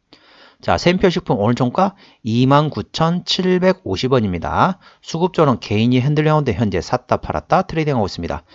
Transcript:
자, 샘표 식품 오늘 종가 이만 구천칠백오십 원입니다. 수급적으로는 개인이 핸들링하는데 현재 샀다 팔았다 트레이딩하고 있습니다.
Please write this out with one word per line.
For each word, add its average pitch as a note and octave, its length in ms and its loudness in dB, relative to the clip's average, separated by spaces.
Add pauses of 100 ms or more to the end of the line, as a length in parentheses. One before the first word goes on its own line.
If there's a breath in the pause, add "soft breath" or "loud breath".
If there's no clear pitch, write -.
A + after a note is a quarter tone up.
(600 soft breath)
자, F2+ 180 0
샘표 F3+ 320 2
식품 E3 280 -2
오늘 A2 140 2
종가 B2+ 420 0 (280 soft breath)
이만 C3 480 2
구천칠백오십 F3 1400 -2
원입니다. G2 680 0 (220 soft breath)
수급적으로는 E3 580 0
개인이 A#2 400 0
핸들링하는데 D3+ 540 0
현재 F#2+ 280 -2
샀다 - 360 -2
팔았다 - 460 -2
트레이딩하고 D3 420 -2
있습니다. E2 360 -8 (140 loud breath)